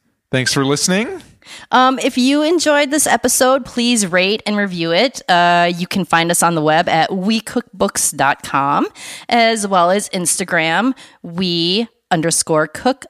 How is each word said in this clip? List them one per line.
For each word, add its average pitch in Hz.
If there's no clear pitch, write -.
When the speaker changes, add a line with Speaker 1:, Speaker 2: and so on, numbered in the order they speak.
Speaker 1:
Thanks 127
for 139
listening. 190
Speaker 2:
Um, 254
if 254
you 277
enjoyed 302
this 294
episode, 254
please 233
rate 185
and 208
review 180
it. 226
Uh, 175
you 175
can 190
find 170
us 175
on 170
the 156
web 156
at 160
we 202
cook -
books -
dot 139
com, 147
as 226
well 180
as 202
Instagram, 180
we 175
underscore 160
cook -